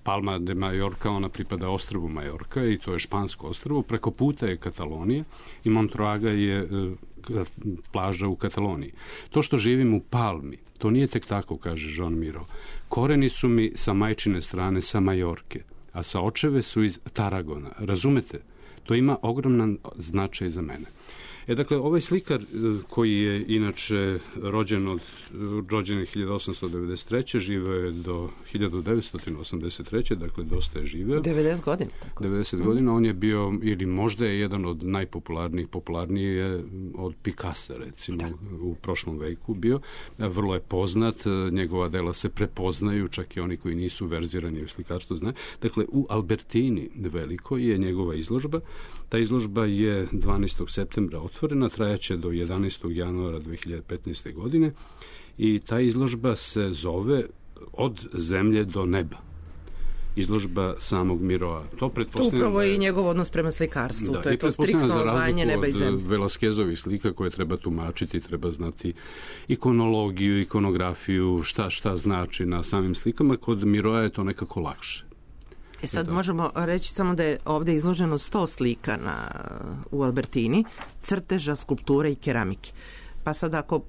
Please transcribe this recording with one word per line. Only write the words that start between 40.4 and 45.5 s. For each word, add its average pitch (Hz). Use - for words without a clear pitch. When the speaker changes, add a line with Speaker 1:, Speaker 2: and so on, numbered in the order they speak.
Speaker 1:
je 87
poznat, 98
e, 95
njegova 90
dela 87
se 98
prepoznaju, 98
čak -
i 90
oni 87
koji 85
nisu 90
verzirani 82
u 73
slikarstvu 87
znaju. 104